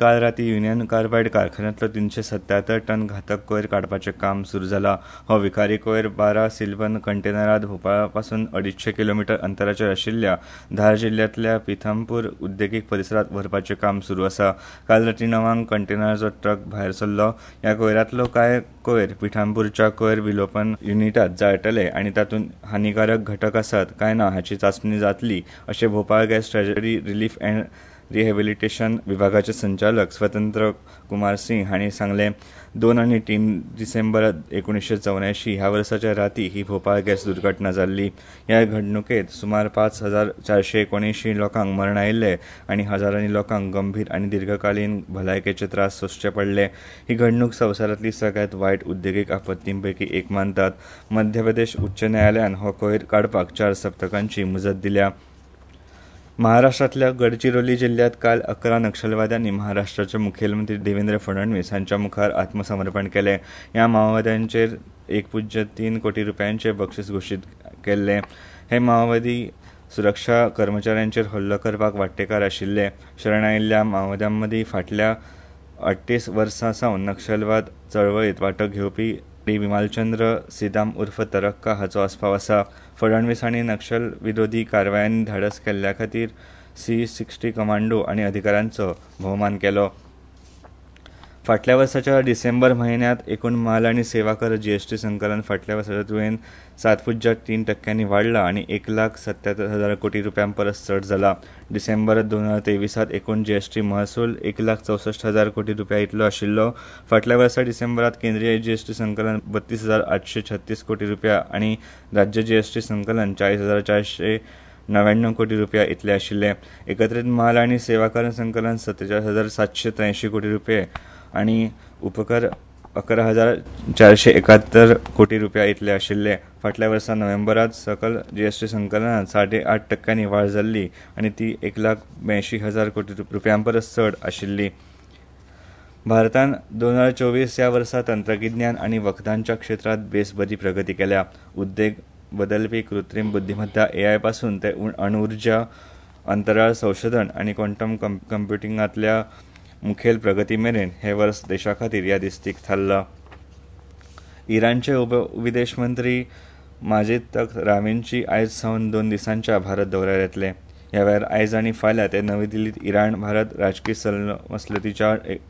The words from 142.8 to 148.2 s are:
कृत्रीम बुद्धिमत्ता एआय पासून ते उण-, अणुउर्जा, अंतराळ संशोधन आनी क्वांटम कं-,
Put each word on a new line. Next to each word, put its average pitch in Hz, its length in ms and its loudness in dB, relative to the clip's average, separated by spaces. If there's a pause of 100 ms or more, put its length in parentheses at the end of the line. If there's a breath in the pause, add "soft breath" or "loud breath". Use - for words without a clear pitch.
कृत्रीम 104 500 -6
बुद्धिमत्ता 101 640 0
एआय 104 240 2
पासून 110 400 -2
ते 98 140 -2
उण-, 107 260 -6
अणुउर्जा, 107 640 0 (640 loud breath)
अंतराळ 107 460 4
संशोधन 113 640 0
आनी 104 180 -4
क्वांटम 107 440 -4
कं-, 104 200 -4 (140)